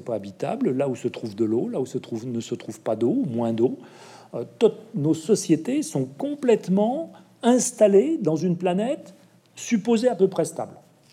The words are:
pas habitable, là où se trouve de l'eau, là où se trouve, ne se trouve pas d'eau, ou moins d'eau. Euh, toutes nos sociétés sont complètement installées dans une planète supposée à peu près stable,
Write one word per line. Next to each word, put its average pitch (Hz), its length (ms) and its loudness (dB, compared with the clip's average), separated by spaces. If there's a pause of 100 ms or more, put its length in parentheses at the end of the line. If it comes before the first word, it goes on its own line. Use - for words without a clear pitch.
pas 120 100 -4
habitable, 135 560 -4
là 135 180 0
où 127 60 -2
se 120 140 -4
trouve 113 260 -10
de 110 100 0
l'eau, 117 240 0
là 214 120 -4
où 127 60 -2
se 131 120 -6
trouve, 120 300 -10
ne 117 100 -6
se 113 160 -6
trouve - 240 -12
pas 117 160 -4
d'eau, 139 300 0
ou - 40 -4
moins 117 240 -2
d'eau. 113 240 2 (580)
Euh, 117 100 -6 (160)
toutes 220 180 4 (160)
nos 156 200 2
sociétés 190 680 0
sont 135 220 -2
complètement 240 1040 0 (320)
installées 240 760 4
dans 160 180 0
une 170 200 2
planète 185 580 -2 (420)
supposée 233 520 2
à 240 60 -2
peu 190 140 4
près 170 160 0
stable, - 320 -8 (360)